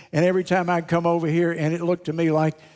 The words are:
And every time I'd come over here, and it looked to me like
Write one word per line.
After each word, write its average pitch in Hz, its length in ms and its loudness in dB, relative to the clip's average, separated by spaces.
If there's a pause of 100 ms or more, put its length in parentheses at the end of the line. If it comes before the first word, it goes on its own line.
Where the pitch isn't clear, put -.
(140)
And 156 100 2
every 185 200 2
time 180 260 0
I'd 170 180 -2
come 170 180 0
over 170 200 0
here, 170 260 0
and 160 220 -2
it 170 80 -4
looked 175 240 -2
to 151 80 -4
me 165 180 0
like 156 240 0 (200)